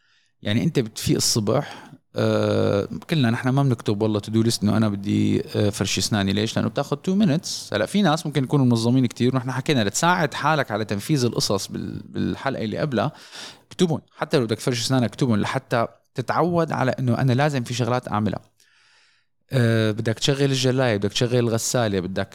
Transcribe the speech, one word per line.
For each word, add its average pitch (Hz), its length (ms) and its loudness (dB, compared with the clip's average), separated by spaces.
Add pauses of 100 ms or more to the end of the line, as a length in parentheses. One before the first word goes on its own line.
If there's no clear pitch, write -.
(420)
يعني 113 220 0
أنت 156 160 0
بتفيق - 360 -2
الصبح، - 760 -2 (240)
آه، 104 720 2 (220)
كلنا 143 200 2
نحن 117 200 -2
ما 135 140 2
بنكتب 117 380 0
والله 107 180 0
to 101 100 -6
do 113 220 2
list - 120 -2
إنه 104 140 2
أنا 110 120 2
بدي، 104 540 0 (120)
آه، 107 140 2
فرش 101 280 -2
أسناني. 98 360 0
ليش؟ 107 220 -2
لأنه 104 140 -2
بتاخد 143 280 -4
two 190 280 0
minutes. - 480 -2
هلأ 107 120 0
في 202 160 0
ناس 160 240 0
ممكن 143 180 -2
يكونوا 135 220 2
منظمين 120 400 4
كتير، 123 300 0
ونحن 127 160 -4
حكينا 127 320 0
لتساعد 165 500 0
حالك 147 380 0
على 107 140 -2
تنفيذ 120 400 0
القصص - 420 -2
بال-، 95 420 -10
بالحلقة 101 540 -4
اللي 107 140 -4
قبلها، 123 340 0 (560)
اكتبون. 165 340 -2 (140)
حتى 160 220 -2
لو 127 80 2
بدك 110 140 -2
فرش 120 220 -2
أسنانك، 123 280 2
اكتبون 113 320 0
لحتى 120 460 -2 (280)
تتعود 156 560 0
على 127 200 0
إنه 123 260 0
أنا 131 160 2
لازم 139 300 2
في 120 100 -6
شغلات 123 340 0
أعملها. 104 320 0 (1120)
آه، 113 400 2
بدك 113 280 -2
تشغل 139 320 2
الجلاية، 127 460 2
بدك 101 140 0
تشغل 123 280 2
الغسالة، 113 600 0
بدك، 95 360 -4